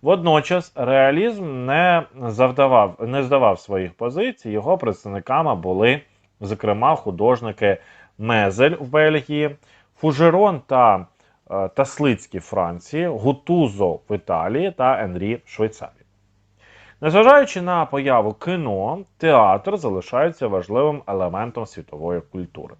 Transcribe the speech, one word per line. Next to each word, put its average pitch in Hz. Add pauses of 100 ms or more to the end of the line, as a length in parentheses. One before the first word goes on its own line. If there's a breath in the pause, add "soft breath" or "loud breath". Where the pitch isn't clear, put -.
Водночас 170
реалізм 135
не 165 (180)
завдавав, 123
не 127
здавав 127
своїх 92
позицій, 139
його 110
представниками 120
були, 95 (400)
зокрема, 107
художники 107 (400 soft breath)
Мезель 110
в 135
Бельгії, 147 (420 soft breath)
Фужерон 165
та, 113 (440)
е, 98
Таслицький 131
в -
Франції, 92
Гутузо 120 (100)
в 104
Італії 98
та 127
Енрі 98
в -
Швейцарії. - (1040 soft breath)
Незважаючи 220
на 175
появу 131
кіно, 143 (180)
театр 190
залишається 131
важливим 113
елементом 101
світової 82
культури. 85